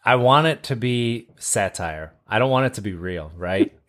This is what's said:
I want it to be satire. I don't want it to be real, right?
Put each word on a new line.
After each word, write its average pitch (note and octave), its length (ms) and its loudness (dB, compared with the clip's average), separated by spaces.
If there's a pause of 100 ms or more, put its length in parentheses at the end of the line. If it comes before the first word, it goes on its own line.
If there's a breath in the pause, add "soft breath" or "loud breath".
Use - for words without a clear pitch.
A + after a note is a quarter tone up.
I B2 120 4
want C3+ 300 4
it D#3 180 -2
to C3+ 120 -4
be A#2+ 520 -2 (100)
satire. E2 760 -4 (120)
I G#2+ 120 -2
don't C3 120 2
want C3 160 2
it B2 80 -2
to A2+ 60 -10
be G2+ 140 -6
real, E2+ 420 -8
right? F2+ 360 0 (160)